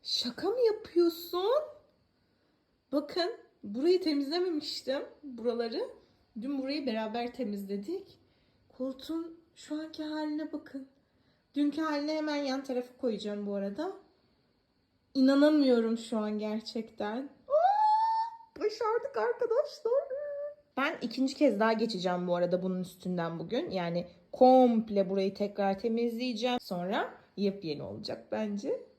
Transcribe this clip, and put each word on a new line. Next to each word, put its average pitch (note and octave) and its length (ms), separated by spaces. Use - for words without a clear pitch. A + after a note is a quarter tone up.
Şaka - 460
mı A#4+ 100
yapıyorsun? F#4 880
Bakın E4 400
burayı C4+ 380
temizlememiştim. D4+ 1000
Buraları. A#3 680
Dün C4+ 200
burayı C#4 240
beraber A3+ 480
temizledik. G#3 880
Koltuğun D#4 680
şu - 200
anki D#4 280
haline D4+ 480
bakın. C#4 360
Dünkü D4 260
haline D4+ 340
hemen D4+ 200
yan C#4 280
tarafa B3 340
koyacağım G#3 500
bu G3+ 80
arada. G3+ 360
İnanamıyorum C4+ 840
şu A#3 200
an G#3+ 220
gerçekten. A3 920
Aa, G#5+ 1120
başardık A4+ 580
arkadaşlar. A#4 760
Ben C#4+ 240
ikinci B3+ 340
kez A#3 240
daha A3+ 140
geçeceğim F3+ 540
bu F3 80
arada F3 280
bunun F#3 180
üstünden E3+ 580
bugün. A#3 300
Yani F3 380
komple A3+ 800
burayı G3 240
tekrar G3 460
temizleyeceğim. A#3 840
Sonra G3 520
yepyeni E3+ 460
olacak - 480
bence. G#3+ 680